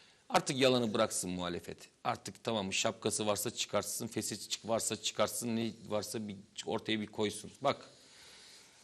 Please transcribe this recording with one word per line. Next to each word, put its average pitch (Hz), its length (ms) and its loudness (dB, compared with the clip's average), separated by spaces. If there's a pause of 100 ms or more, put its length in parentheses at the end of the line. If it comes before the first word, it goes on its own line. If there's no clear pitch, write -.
(280)
Artık - 280 2
yalanı 123 380 6
bıraksın 107 360 2
muhalefet. 90 460 -4 (280)
Artık 113 400 -4
tamam 110 220 0
mı? 95 60 -2
Şapkası 107 540 0
varsa 104 240 2
çıkartsın, - 560 -2
fesi 110 420 -4
çık-, - 200 -6
varsa 110 280 2
çıkartsın, 113 600 0
ne 113 160 0 (160)
varsa 104 400 -2
bir, 98 80 -8 (300)
ortaya 110 340 0
bir 104 60 -2
koysun. - 440 -2 (120)
Bak. - 280 0 (920)